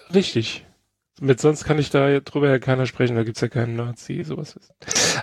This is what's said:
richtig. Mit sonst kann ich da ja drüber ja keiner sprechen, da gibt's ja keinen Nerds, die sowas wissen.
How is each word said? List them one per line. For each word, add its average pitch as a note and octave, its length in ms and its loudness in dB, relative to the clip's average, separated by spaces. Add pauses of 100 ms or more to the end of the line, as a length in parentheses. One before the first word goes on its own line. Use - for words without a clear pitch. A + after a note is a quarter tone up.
(120)
richtig. - 540 0 (540)
Mit C3+ 200 2
sonst D3+ 240 2
kann D3+ 160 0
ich C#3 100 -2
da C#3 180 4
ja C#3+ 120 2
drüber C#3+ 280 0
ja C3 120 4
keiner C3 260 0
sprechen, A#2+ 300 -2
da A2+ 80 0
gibt's A2+ 160 -6
ja A#2+ 80 0
keinen A#2 260 -2
Nerds, A#2 320 -8
die C#3 160 -6
sowas D#3 320 -10
wissen. - 180 -20 (500)